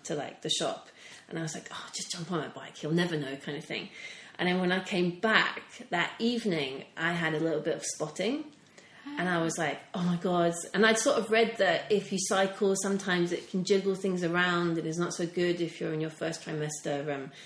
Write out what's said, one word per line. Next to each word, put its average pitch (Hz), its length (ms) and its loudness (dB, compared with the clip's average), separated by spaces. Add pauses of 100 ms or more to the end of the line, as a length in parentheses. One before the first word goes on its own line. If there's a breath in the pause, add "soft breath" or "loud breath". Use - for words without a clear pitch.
to, 165 100 -6
like, 131 280 -6
the 160 80 -4
shop. - 380 -2 (400 loud breath)
And 165 100 -8
I 165 40 -4
was 160 120 -6
like, 170 160 -12
"Oh, - 220 -12
just - 200 -8
jump 175 200 -8
on 175 60 0
my 135 100 -4
bike, - 300 -14
he'll 151 140 -6
never 170 260 2
know," 139 260 -6
kind 147 140 -6
of 160 80 -10
thing. - 240 -8 (480 loud breath)
And 180 100 2
then 180 120 2
when 180 120 2
I 185 80 2
came 180 400 0
back 220 400 4 (300)
that 175 280 0
evening, 185 640 0 (120)
I 170 160 0
had 165 220 0
a 151 60 0
little 160 200 2
bit 151 160 0
of - 80 -8
spotting. 214 600 -2 (760 loud breath)
And 180 100 0
I 175 120 2
was 165 160 0
like, 147 220 -2 (160)
"Oh 180 80 -2
my 175 140 4
God." 170 360 4 (220)
And 190 100 6
I'd 220 140 6
sort - 180 4
of 214 140 0
read 220 280 4
that 175 320 4
if 196 200 2
you 190 100 0
cycle, 196 640 2
sometimes 185 480 2
it - 200 -4
can 185 140 0
jiggle 190 300 4
things 180 300 0
around 175 540 2
and 165 80 -2
it's 160 120 -2
not 175 160 0
so 180 120 -2
good 175 340 0
if 160 200 -4
you're 156 140 -2
in 156 60 -2
your 160 100 -2
first 160 340 -6
trimester. 151 720 -4
Um, 135 160 -8 (160 loud breath)